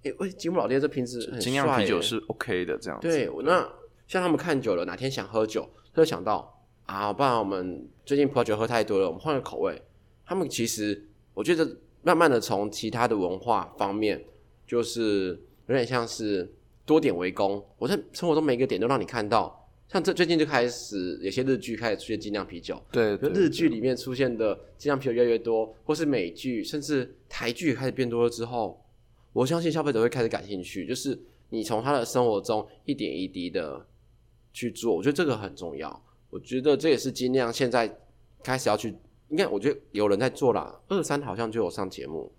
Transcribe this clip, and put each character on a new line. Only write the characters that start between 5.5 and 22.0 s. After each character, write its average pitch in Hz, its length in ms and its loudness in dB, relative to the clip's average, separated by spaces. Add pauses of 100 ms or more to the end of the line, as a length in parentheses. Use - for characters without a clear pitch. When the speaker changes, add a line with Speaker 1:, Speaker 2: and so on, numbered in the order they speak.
Speaker 1:
他 160 80 4
就 160 40 8
想 92 180 -6
到， 98 400 -4 (220)
啊， 101 260 -4
不 104 120 0
然 123 140 4
我 110 60 2
们 92 440 -4 (180)
最 143 100 0
近 143 120 6
葡 135 120 0
萄 120 40 4
酒 113 120 2
喝 113 120 0
太 120 160 2
多 101 160 2
了， 95 80 4
我 82 40 -2
们 - 80 -8
换 151 160 -2
个 127 60 0
口 - 180 -8
味。 90 220 -2 (440)
他 - 100 -4
们 180 120 0
其 117 180 -2
实， 104 420 -4 (260)
我 101 100 -4
觉 170 120 4
得 160 220 0 (260)
慢 170 120 6
慢 165 140 6
的 123 100 4
从 104 320 -2
其 110 180 -6
他 117 180 0
的 110 100 2
文 92 200 0
化 98 400 -2
方 101 160 -2
面， 104 300 0 (420)
就 120 160 0
是 104 580 -2 (280)
有 123 80 0
点 123 100 2
像 120 220 -2
是 101 460 -2 (320)
多 156 140 6
点 131 160 2
围 90 160 0
攻。 101 340 0 (120)
我 117 100 -4
在 196 100 2 (160)
生 170 160 -2
活 151 60 6
中 156 80 4
每 135 120 4
个 127 120 2
点 98 120 -2
都 110 80 2
让 131 120 2
你 95 60 -2
看 107 220 -4
到， 104 400 0 (220)
像 185 140 0
这 190 100 2
最 175 120 4
近 165 140 4
就 156 60 4
开 131 220 2
始 92 540 -6
有 95 80 -2
些 123 140 -2
日 135 140 2
剧 110 180 -6
开 110 160 -2
始 98 60 0
出 - 60 -12